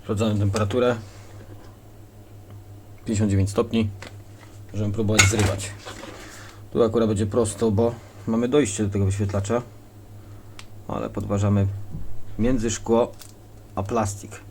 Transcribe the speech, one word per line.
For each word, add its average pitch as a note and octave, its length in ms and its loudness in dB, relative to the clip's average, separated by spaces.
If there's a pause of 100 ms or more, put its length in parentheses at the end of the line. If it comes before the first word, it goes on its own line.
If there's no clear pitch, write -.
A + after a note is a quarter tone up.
Sprawdzamy G#2+ 360 2
temperaturę. G#2+ 560 2 (2000)
Pięćdziesiąt G#2+ 260 2
dziewięć F#2+ 180 6
stopni. A2+ 400 2 (840)
Możemy G#2 200 0
próbować G#2+ 280 4
zrywać. G2+ 500 2 (1000)
Tu A#2+ 120 4
akurat A2+ 240 4
będzie G#2+ 180 2
prosto, A2+ 460 2
bo A#2 240 4 (320)
mamy A#2 200 2
dojście B2+ 360 4
do G2+ 60 2
tego G2+ 160 2
wyświetlacza. G2+ 560 2 (1300)
Ale - 220 -4
podważamy G2+ 580 2 (720)
między A#2 320 2
szkło A2+ 400 2 (640)
a F#2 80 -2
plastik. G#2+ 480 -2 (200)